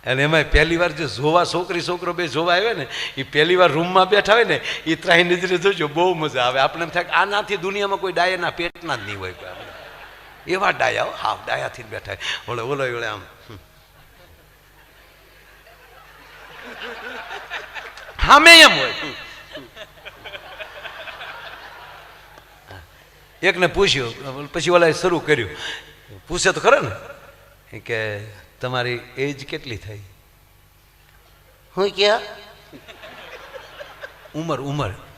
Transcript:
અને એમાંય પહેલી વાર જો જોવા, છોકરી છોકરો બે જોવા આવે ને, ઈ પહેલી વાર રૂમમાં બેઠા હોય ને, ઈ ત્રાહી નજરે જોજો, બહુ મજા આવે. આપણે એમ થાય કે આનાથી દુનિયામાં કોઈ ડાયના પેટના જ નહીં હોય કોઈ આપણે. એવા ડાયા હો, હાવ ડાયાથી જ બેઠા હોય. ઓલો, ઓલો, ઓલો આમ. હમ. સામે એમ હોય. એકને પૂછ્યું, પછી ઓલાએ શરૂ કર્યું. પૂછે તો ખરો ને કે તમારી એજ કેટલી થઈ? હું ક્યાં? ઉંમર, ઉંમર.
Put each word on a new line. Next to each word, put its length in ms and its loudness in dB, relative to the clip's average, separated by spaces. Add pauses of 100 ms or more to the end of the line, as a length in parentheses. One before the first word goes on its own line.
અને 160 0
એમાંય 220 4
પહેલી 320 4
વાર 160 2
જો 160 -6
જોવા, 360 4
છોકરી 380 -2
છોકરો 300 -4
બે 160 -4
જોવા 260 0
આવે 200 2
ને, 120 -6 (320)
ઈ 40 -6
પહેલી 340 2
વાર 140 6
રૂમમાં 380 2
બેઠા 240 4
હોય 120 6
ને, 160 0 (260)
ઈ 80 2
ત્રાહી 300 4
નજરે 340 0
જોજો, 300 2
બહુ 260 2
મજા 280 -2
આવે. 180 2
આપણે 220 0
એમ 60 -4
થાય 160 -2
કે 60 -10
આનાથી 460 0
દુનિયામાં 420 -2
કોઈ 140 -4
ડાયના 380 0
પેટના 460 -6
જ 40 -8
નહીં 180 -10
હોય 140 -8
કોઈ 160 -16
આપણે. 160 -16 (880)
એવા 180 0
ડાયા 340 0
હો, 60 -4
હાવ 360 -4
ડાયાથી 360 -6
જ 40 -16
બેઠા 260 -12
હોય. 80 -12 (280)
ઓલો, 180 -6
ઓલો, 180 -2
ઓલો 220 -4
આમ. 160 -8 (280)
હમ. 60 -18 (4000)
સામે 340 10
એમ 180 10
હોય. 160 -2 (4000)
એકને 240 4
પૂછ્યું, 840 0
પછી 180 -2
ઓલાએ 220 8
શરૂ 260 0
કર્યું. 320 0 (800)
પૂછે 240 0
તો 80 -4
ખરો 200 6
ને 1000 -12
કે 420 -6 (400)
તમારી 400 -4 (160)
એજ 300 -6
કેટલી 300 -10
થઈ? 240 -14 (1800)
હું 140 2
ક્યાં? 300 2 (2250)
ઉંમર, 260 -4
ઉંમર. 300 -4 (280)